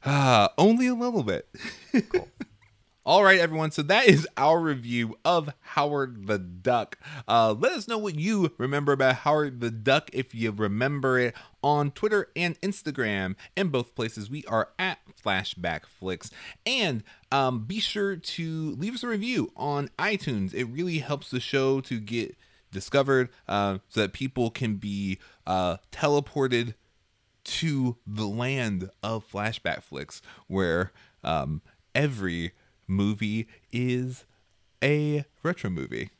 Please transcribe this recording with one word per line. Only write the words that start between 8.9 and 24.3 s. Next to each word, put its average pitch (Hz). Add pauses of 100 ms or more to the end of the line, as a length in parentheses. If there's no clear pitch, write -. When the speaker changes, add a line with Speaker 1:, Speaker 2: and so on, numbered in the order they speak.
Speaker 1:
about 131
Howard 147
the 117
Duck, 123
if 131
you 113
remember 127
it, 120 (280)
on 147
Twitter 208
and 170
Instagram. 110 (200)
In 185
both 127
places, 110
we 143
are 113
at 185 (240)
Flashback 87
Flicks. - (360)
And, 202 (260)
um, 131
be 190
sure 196
to 160
leave 196
us 240
a 247
review 220
on 143
iTunes. 143
It 123
really 156
helps 143
the 123
show 135
to 120
get 110 (380)
discovered, 135 (180)
uh, 101 (120)
so 110
that 98
people 127